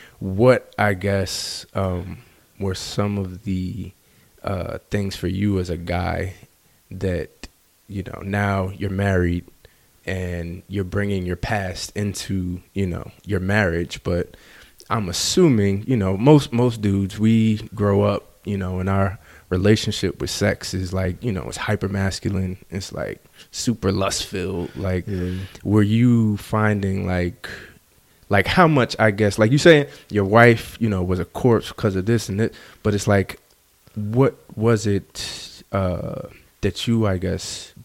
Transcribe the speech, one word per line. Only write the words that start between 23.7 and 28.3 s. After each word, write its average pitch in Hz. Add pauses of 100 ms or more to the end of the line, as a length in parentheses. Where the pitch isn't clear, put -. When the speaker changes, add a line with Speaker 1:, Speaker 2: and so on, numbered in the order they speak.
Speaker 1:
lust 95
filled. 92
Like, 92
Speaker 2:
Yeah. 90 (320)
Speaker 1:
were 104
you 113
finding, 98
like, 90 (800)
like, 101